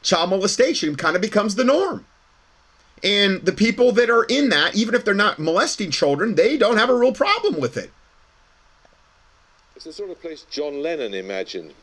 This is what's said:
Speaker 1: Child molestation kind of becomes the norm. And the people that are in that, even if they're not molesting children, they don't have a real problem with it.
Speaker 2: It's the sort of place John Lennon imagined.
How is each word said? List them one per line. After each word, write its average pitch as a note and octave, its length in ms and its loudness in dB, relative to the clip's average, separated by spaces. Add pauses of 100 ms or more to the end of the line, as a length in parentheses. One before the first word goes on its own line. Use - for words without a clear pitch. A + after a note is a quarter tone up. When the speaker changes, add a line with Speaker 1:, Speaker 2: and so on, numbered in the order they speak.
Speaker 1:
Child E3+ 280 0
molestation F#3+ 640 0
kind E3 200 0
of F3+ 60 0
becomes G#3+ 320 0
the B3 100 0
norm. D4 400 0 (960)
And G3 440 0
the F3+ 60 0
people A#3 400 2
that A#3 180 2
are A#3 140 4
in C4 260 0
that, D#3 260 0
even A3 180 0
if B3 100 0
they're G#3 100 2
not G3+ 240 0
molesting E3 520 -2
children, D3+ 440 0
they A#3 240 2
don't A#3+ 180 2
have A#3 140 2
a B3+ 40 4
real B3 180 2
problem G4+ 460 0
with B2+ 200 -4
it. F#2 120 -12 (1800)
Speaker 2:
It's - 120 -20
the D#3+ 80 -18
sort G3 160 -12
of E3 100 -16
place D#3+ 300 -14
John C#3+ 320 -6
Lennon D3 320 -6
imagined. F#2+ 580 -8 (100)